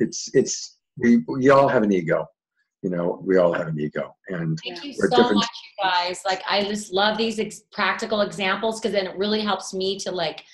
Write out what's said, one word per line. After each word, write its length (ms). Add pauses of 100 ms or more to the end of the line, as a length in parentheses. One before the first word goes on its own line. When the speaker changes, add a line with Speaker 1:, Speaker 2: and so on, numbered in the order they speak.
Speaker 1:
it's, 340
it's, 440 (200)
we, 200 (100)
we 220
all 180
have 140
an 100
ego, 340 (540)
you 80
know, 340
we 140
all 160
have 160
an 100
ego, 380 (120)
and 380
Speaker 2:
Thank 180
you 140
Speaker 1:
we're 120
Speaker 2:
so 60
Speaker 1:
different. 200
Speaker 2:
much, 120 (300)
you 60
guys. 400
Like, 240
I 160
just 300
love 240
these 200
ex-, 220 (120)
practical 500
examples, 580
'cause 120
then 140
it 120
really 240
helps 320
me 260
to, 100
like, 420